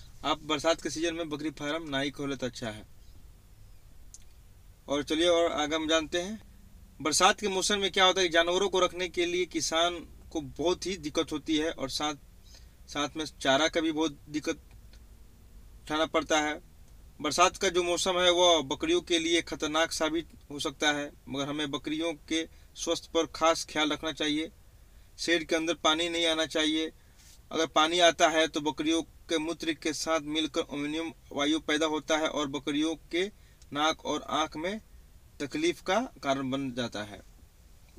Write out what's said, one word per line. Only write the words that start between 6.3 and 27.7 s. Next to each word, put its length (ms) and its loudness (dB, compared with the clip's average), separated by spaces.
बरसात 400 4
के 100 -2
मौसम 300 0
में 120 0
क्या 140 6
होता 160 4
है 60 4
कि 60 -2
जानवरों 360 4
को 100 2
रखने 300 2
के 160 -2
लिए 220 0
किसान 500 0
को 100 -4
बहुत 440 -2
ही 120 -2
दिक्कत 340 -4
होती 260 -2
है 140 0
और 180 -6
साथ, 260 -4
साथ 300 -6
में 80 -4
चारा 260 4
का 140 0
भी 100 0
बहुत 260 -2
दिक्कत 300 -4
उठाना 240 0
पड़ता 320 2
है। 200 -2
बरसात 380 4
का 120 2
जो 140 2
मौसम 360 0
है, 120 6
वो 340 6
बकरियों 360 0
के 180 0
लिए 240 2
खतरनाक 480 0
साबित 380 -2
हो 80 -10
सकता 320 0
है, 200 -4
मगर 180 -4
हमें 240 -4
बकरियों 400 -4
के 160 -2
स्वास्थ्य 360 -4
पर 120 2
खास 300 2
ख्याल 260 0
रखना 220 -4
चाहिए। 380 -2
शेड 260 2
के 100 0
अंदर 200 0
पानी 340 2
नहीं 180 0
आना 200 2
चाहिए। 440 0
अगर 160 0
पानी 340 4